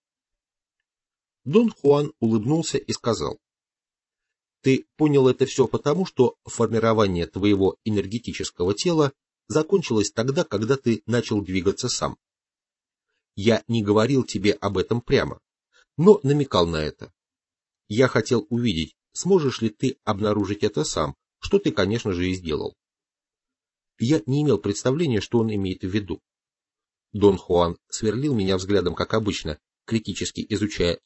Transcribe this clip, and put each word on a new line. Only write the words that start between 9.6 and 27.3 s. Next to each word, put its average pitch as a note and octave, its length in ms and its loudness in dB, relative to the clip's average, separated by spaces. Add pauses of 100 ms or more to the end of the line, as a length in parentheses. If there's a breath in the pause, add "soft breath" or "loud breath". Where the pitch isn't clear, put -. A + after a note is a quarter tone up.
тогда, C3+ 320 -2
когда A2 320 -2
ты A#2 300 -2
начал A2+ 360 -2
двигаться F2+ 460 -2
сам. C#2 300 -6 (1200)
Я G#2 320 0
не A#2 160 0
говорил A2 400 2
тебе G2+ 300 0
об G2+ 240 -4
этом A2 220 -2
прямо, F#2+ 400 -2 (560 soft breath)
но F#3+ 280 6
намекал C3+ 440 2
на E2 160 -2
это. - 300 -10 (720)
Я A#2+ 200 2
хотел A#2 420 0
увидеть, G#2+ 480 -2 (160)
сможешь E3 480 0
ли A2+ 80 0
ты - 340 -4
обнаружить G#2 600 -2
это G#2+ 200 -2
сам, E2+ 320 -4 (240)
что - 200 0
ты, D#3+ 120 -2
конечно G#2 420 -2
же, F2+ 160 -2
и F#2 40 -2
сделал». D#2+ 420 -6 (1200)
Я D3 260 0
не C#3+ 180 0
имел C3 140 4
представления, B2+ 640 -2
что - 180 0
он A2 140 0
имеет F#2+ 300 -4
в G2 40 -6
виду. F#2 340 -6 (920)
Дон G2 240 4